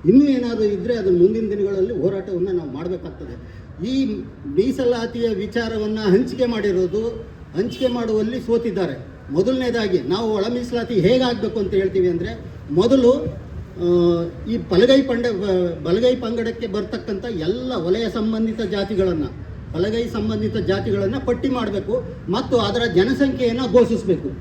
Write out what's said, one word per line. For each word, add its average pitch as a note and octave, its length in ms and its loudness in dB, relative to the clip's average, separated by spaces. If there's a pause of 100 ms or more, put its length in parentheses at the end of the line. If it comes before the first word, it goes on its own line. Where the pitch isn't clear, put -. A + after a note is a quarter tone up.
(100)
ಇನ್ನೂ C#4 160 8
ಏನಾದರೂ A#3+ 380 0
ಇದ್ರೆ G3+ 320 0
ಅದನ್ನ F#3 220 2
ಮುಂದಿನ G#3+ 320 4
ದಿನಗಳಲ್ಲಿ G3+ 420 -2
ಹೋರಾಟವನ್ನ F#3+ 600 -2
ನಾವು D#3+ 180 -4
ಮಾಡ್ಬೇಕಾಗ್ತದೆ. E3+ 920 -10 (260)
ಈ C4+ 160 0 (420)
ಮೀಸಲಾತಿಯ A#3 840 0
ವಿಚಾರವನ್ನ G#3+ 720 -2
ಹಂಚಿಕೆ A#3+ 440 2
ಮಾಡಿರೋದು, G#3 640 0 (480)
ಹಂಚಿಕೆ A#3+ 320 0
ಮಾಡುವಲ್ಲಿ A3+ 520 -2
ಸೋತಿದ್ದಾರೆ. G3 720 -2 (180)
ಮೊದಲನೇದಾಗಿ A3 680 0
ನಾವು G#3+ 340 0
ಒಳ G3 180 0
ಮೀಸಲಾತಿ A#3+ 420 -4
ಹೇಗಾಗಬೇಕು A3+ 640 2
ಅಂತ F#3+ 160 -2
ಹೇಳ್ತೀವಿ F#3+ 340 2
ಅಂದ್ರೆ, F3+ 300 -2 (320)
ಮೊದಲು, A#3 420 6 (640)
ಆ, E3+ 80 -4 (680)
ಈ A3+ 80 -2
ಬಲಗೈ A#3 440 6
ಪಂಡ-, G3 840 0
ಬಲಗೈ A3+ 300 4
ಪಂಗಡಕ್ಕೆ A#3 520 -4
ಬರ್ತಕ್ಕಂಥ G3+ 580 -6
ಎಲ್ಲ A#3 520 -4
ವಲಯ G3 320 0
ಸಂಬಂಧಿತ A3 520 -2
ಜಾತಿಗಳನ್ನ, F#3+ 640 0 (500)
ಬಲಗೈ A3 340 -2
ಸಂಬಂಧಿತ G#3+ 480 -2
ಜಾತಿಗಳನ್ನ G3 580 0 (120)
ಪಟ್ಟಿ B3 220 0
ಮಾಡಬೇಕು A3 560 -2 (260)
ಮತ್ತು B3+ 260 0
ಅದರ A3 280 2
ಜನಸಂಖ್ಯೆಯನ್ನ A#3+ 760 2 (120)
ಘೋಷಿಸಬೇಕು. F#3+ 560 4 (120)